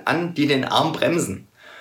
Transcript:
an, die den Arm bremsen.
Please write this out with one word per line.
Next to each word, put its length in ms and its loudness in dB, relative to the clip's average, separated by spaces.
an, 280 0
die 140 2
den 160 2
Arm 300 2
bremsen. 560 -2